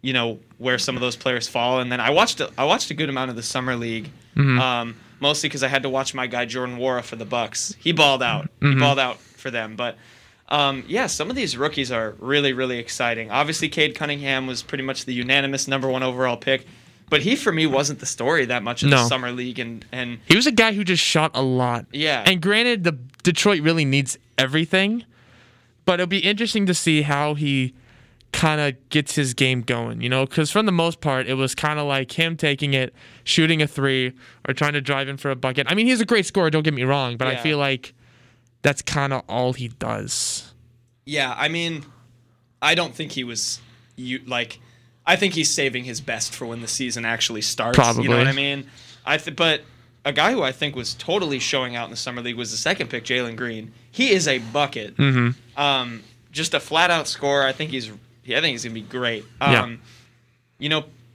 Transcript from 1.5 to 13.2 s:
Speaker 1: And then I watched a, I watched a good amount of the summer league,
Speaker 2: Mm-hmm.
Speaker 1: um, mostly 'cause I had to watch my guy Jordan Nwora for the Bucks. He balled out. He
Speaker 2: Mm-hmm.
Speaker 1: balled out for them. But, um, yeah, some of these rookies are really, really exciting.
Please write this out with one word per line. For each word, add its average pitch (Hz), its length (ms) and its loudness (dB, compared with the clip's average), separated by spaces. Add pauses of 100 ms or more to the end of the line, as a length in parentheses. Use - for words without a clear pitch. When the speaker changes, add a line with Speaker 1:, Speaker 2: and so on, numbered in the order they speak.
Speaker 1:
And 123 100 -4
then 123 100 -2
I 117 100 4
watched 156 300 4
a, 127 180 -2
I 135 60 2
watched - 260 2
a 151 40 -6
good 151 140 -2
amount 131 220 -2
of 113 60 -8
the 120 60 -8
summer 127 340 -2
league, 113 340 -6 (260)
Speaker 2:
Mm-hmm. 135 220 4
Speaker 1:
um, 120 380 0 (240)
mostly 147 280 0
'cause 135 140 -4
I 131 60 0
had 135 160 0
to 139 40 -2
watch 131 240 -2
my 127 140 -4
guy 123 180 -2
Jordan 123 340 -6
Nwora 123 240 0
for - 140 -12
the 113 80 -10
Bucks. 117 540 -4
He 170 140 0
balled 139 300 6
out. 120 280 -2 (100)
He 143 60 2
Speaker 2:
Mm-hmm. 135 140 4
Speaker 1:
balled 139 180 6
out 127 220 -2
for - 300 -12
them. 110 260 -6
But, 120 200 -6 (540)
um, 139 360 0
yeah, 220 200 -2
some 160 240 -4
of 254 60 -4
these 170 200 -2
rookies 135 360 -2
are 110 260 -2
really, 139 340 2
really 127 260 -2
exciting. 113 520 -4